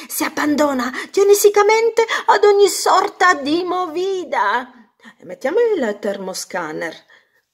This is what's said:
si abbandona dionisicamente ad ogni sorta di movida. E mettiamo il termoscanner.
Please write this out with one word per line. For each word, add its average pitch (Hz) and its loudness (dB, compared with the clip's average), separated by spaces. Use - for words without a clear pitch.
si - -6
abbandona 277 -2
dionisicamente 415 4
ad - 4
ogni 403 6
sorta 370 0
di 302 -2
movida. 330 -4
E - -20
mettiamo 254 -4
il 302 -2
termoscanner. 185 -10